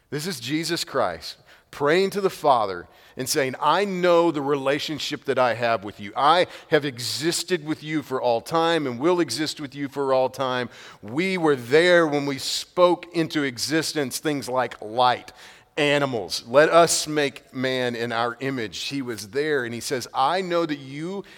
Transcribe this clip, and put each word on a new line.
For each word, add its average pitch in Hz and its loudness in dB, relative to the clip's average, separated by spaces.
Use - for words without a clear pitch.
This 147 -8
is 185 -6
Jesus 156 -4
Christ 92 -4
praying 175 2
to 196 -6
the 190 0
Father 107 0
and 127 -6
saying, 135 0
"I 160 4
know 175 4
the 143 -4
relationship 143 -4
that 131 0
I 123 4
have 117 0
with 104 -12
you. 101 -12
I 156 4
have 151 4
existed 139 -4
with 151 -6
you 156 -4
for 131 -6
all 117 2
time 165 0
and 120 -6
will 175 2
exist 143 -4
with 135 -10
you 143 -8
for 135 -2
all 131 2
time. 127 -4
We 175 -2
were 156 4
there 160 6
when 143 0
we 139 -4
spoke - 2
into 156 0
existence 135 -2
things 139 -4
like 123 -2
light, 117 0
animals. 143 0
Let 143 6
us 170 4
make 151 -4
man 127 -2
in 117 -4
our 117 -2
image." 123 -4
He 139 -6
was 110 -8
there, 139 0
and 117 -6
he 113 -8
says, 127 -6
"I 147 0
know 170 -2
that 147 -6
you 156 -10